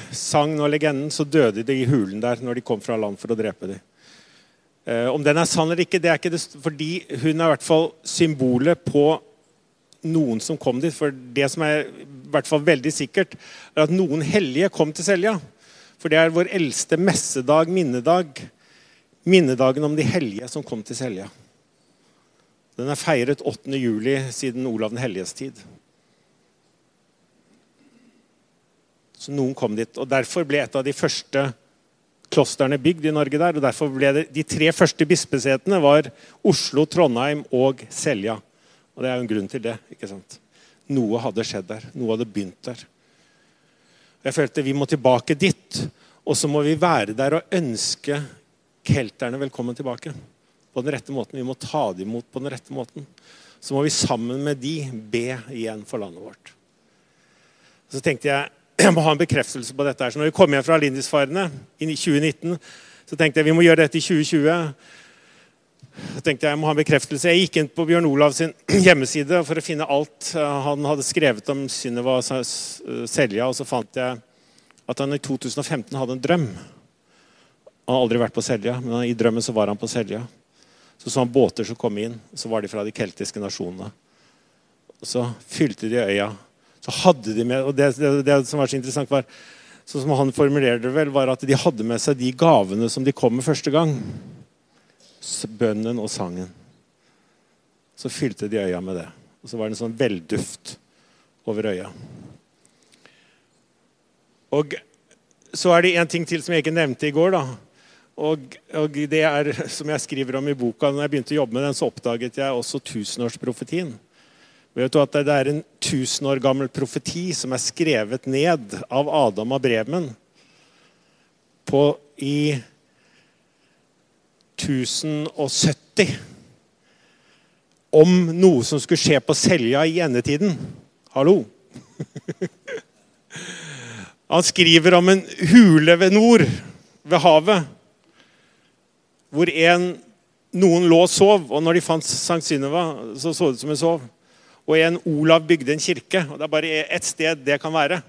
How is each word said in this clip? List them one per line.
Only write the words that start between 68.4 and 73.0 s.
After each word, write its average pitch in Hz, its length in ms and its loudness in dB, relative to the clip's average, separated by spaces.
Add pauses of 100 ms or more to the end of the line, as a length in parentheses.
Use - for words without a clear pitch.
<clears throat> 190 160 6
hjemmeside 151 640 4
for 156 100 -4
å 156 80 -6
finne 156 240 -6
alt, - 480 -4
eh, 143 200 0 (100)
han 147 240 -2
hadde 139 160 -2
skrevet 139 460 0
om 139 180 -6
Synnøve 127 480 -2
og 120 80 -4
Sa-, 131 180 -4
S-, - 380 -10 (260)